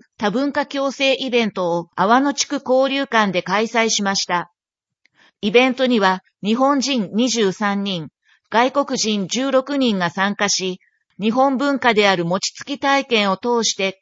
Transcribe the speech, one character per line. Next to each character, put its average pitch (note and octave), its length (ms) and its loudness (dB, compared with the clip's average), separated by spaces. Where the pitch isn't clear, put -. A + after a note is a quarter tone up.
多 G#3 120 -2
文 C4 220 -2
化 C#4+ 140 -2
共 C#4 260 -4
生 C4+ 220 2
イ C4 160 -6
ベ A#3 160 2
ン G3+ 60 -4
ト F3+ 180 -2
を E3+ 260 -2
阿 F3+ 100 2
波 A#3+ 140 6
野 C#4 140 0
地 - 100 -4
区 C#4+ 180 -4
交 C4 320 2
流 C#4 120 -2
館 G#3+ 260 2
で F3 100 0
開 G#3 240 0
催 A3+ 220 0
し G#3+ 140 -2
ま G3 120 -2
し - 120 -4
た。 F3 260 -4
イ G3+ 120 -2
ベ B3+ 180 6
ン B3 40 -2
ト C4 120 0
に B3 140 4
は、 F#3+ 200 2
日 G#3 100 0
本 C4+ 260 2
人 A#3+ 340 -2
二 A#3+ 160 2
十 G#3+ 220 0
三 G3+ 300 -2
人、 F3+ 260 -6
外 B3 220 2
国 C4+ 240 -2
人 G#3 320 -2
十 C4 220 -2
六 C4 260 0
人 A#3+ 220 2
が F3 100 0
参 G3 260 -2
加 G#3 140 -2
し、 F#3 320 -4
日 A3 120 0
本 C4 260 2
文 C#4 200 0
化 A#3+ 140 2
で G#3 160 4
あ F#3+ 80 2
る F3 80 0
餅 F3 300 -2
つ - 100 -18
き C#4 140 -10
体 C#4 260 0
験 G#3+ 260 0
を F#3+ 60 0
通 A#3+ 260 -2
し G#3+ 120 -2
て - 280 -4